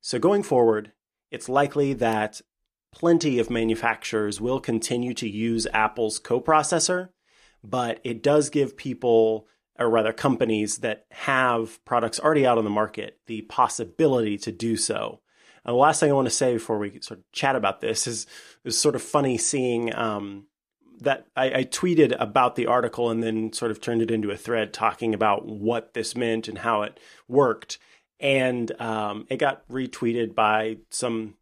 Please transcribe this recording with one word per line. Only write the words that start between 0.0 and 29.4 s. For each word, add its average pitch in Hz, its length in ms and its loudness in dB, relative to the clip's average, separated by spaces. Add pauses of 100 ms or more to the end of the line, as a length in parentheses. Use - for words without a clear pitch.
So - 180 -6
going 196 240 4
forward, 113 500 4 (380)
it's - 180 -14
likely 143 460 2
that 110 460 -2 (520)
plenty 160 460 2
of 113 120 0
manufacturers 113 920 -2
will 123 180 -2
continue 120 560 -4
to 117 140 -8
use 110 440 -2
Apple's 110 460 0
coprocessor, 160 920 0 (520)
but 117 420 -4
it 117 180 -6
does 143 280 4
give 139 260 0
people, 113 680 2 (320)
or 120 120 2
rather 110 240 2
companies 113 640 0
that 110 320 -6
have 123 760 0
products 117 340 -2
already 151 280 4
out 123 100 4
on 113 80 2
the 101 60 -2
market, 107 560 -4
the 110 160 -10
possibility 117 960 0
to - 120 -8
do 113 280 -2
so. - 420 -4 (440)
And 120 100 -4
the 123 40 4
last 156 220 4
thing 151 100 4
I 143 40 4
want 135 120 2
to 113 80 -2
say 127 200 2
before 113 240 -4
we 101 240 -8
sort 95 180 -16
of - 120 -20
chat 139 240 0
about 101 260 -2
this 113 240 -4
is, 117 180 -8
it - 400 -20
was 120 140 -4
sort 147 160 2
of 123 80 -6
funny 135 340 0
seeing, 120 580 -2
um, 101 520 -6 (560)
that 135 240 -2 (100)
I, 131 240 0
I 131 40 0
tweeted 151 540 2
about 123 380 2
the 120 100 -2
article 120 440 0
and 113 120 -2
then 110 300 -2
sort 117 180 -4
of 107 100 -8
turned 117 200 -2
it 113 100 0
into 107 200 -2
a 101 80 -6
thread 113 340 -4
talking 110 400 -2
about 101 340 0
what 110 460 -4
this 113 240 -6
meant 113 320 -2
and 107 100 -12
how 110 240 0
it 104 160 -8 (300)
worked. 123 500 2 (400)
And, 127 640 0
um, 110 480 -6
it 131 80 -4
got 139 320 -2